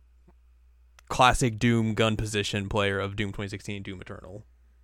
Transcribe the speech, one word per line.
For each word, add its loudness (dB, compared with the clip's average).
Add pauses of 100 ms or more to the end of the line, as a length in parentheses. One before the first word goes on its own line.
(1080)
classic 4
Doom 4
gun 2
position -2
player 0
of -4
Doom -2
twenty -6
sixteen -10
and -10
Doom -12
Eternal. -16 (400)